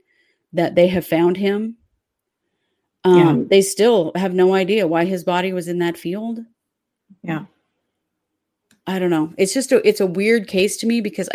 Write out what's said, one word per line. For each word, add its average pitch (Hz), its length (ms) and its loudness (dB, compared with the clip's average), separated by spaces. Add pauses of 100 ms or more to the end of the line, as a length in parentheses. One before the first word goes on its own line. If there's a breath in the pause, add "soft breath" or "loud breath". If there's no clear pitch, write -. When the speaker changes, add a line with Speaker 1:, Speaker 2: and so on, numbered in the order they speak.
(540)
Speaker 1:
that 165 220 -2
they 175 120 6
have 185 200 -2
found 175 300 0
him. 208 400 -4 (1300)
Um, 185 120 8
Speaker 2:
Yeah. 156 320 4
Speaker 1:
they 196 120 6
still 202 540 0
have 185 180 -2
no 185 220 4
idea 190 320 0
why 170 180 0
his 180 180 -4
body 185 300 -2
was 175 160 -6
in 175 100 -4
that 170 180 -2
field. 220 420 -8 (840)
Speaker 2:
Yeah. 151 220 -8 (1400)
Speaker 1:
I 190 100 -4
don't 180 140 0
know. 160 260 0
It's 185 160 0
just 269 180 -2
a, 233 160 4
it's 214 120 2
a 196 80 0
weird 202 400 0
case 202 300 -2
to 220 100 -4
me 233 120 0
because 196 360 -6